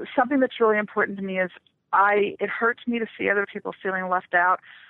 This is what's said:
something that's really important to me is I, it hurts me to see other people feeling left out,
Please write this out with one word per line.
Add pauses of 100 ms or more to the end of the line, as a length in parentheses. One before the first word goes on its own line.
(160)
something
that's
really
important
to
me
is (400)
I,
it
hurts
me
to (120)
see
other
people
feeling
left
out, (300)